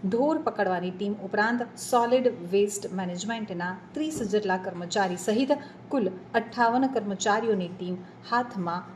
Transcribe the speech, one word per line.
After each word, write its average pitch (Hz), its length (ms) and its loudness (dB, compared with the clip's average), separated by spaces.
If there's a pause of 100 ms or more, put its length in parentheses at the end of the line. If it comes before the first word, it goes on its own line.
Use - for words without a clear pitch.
ઢોર 285 300 2
પકડવાની 185 520 0
ટીમ 202 220 -4
ઉપરાંત 214 640 -2
સોલિડ 240 540 4 (200)
વેસ્ટ 202 400 2
મેનેજમેન્ટના 185 840 -4 (160)
ત્રીસ 302 280 -2
જેટલા 196 340 2
કર્મચારી 180 600 -2
સહિત 226 320 2 (400)
કુલ 214 220 2 (240)
અઠ્ઠાવન 240 520 4
કર્મચારીઓની 208 800 2
ટીમ 180 280 -6 (340)
હાથમાં 190 520 -2 (140)